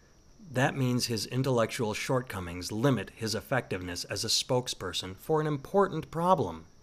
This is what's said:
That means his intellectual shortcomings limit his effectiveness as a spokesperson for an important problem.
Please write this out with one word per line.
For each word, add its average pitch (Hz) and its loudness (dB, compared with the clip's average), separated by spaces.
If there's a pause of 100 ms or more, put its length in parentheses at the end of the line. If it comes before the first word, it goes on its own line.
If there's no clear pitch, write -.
(520)
That 131 2
means 123 2
his 110 -2
intellectual 120 0
shortcomings 92 -4
limit 110 2
his 107 -2
effectiveness 92 -4
as 110 -6
a - -4
spokesperson 95 -2
for 156 0
an 156 0
important 156 2
problem. 139 2 (180)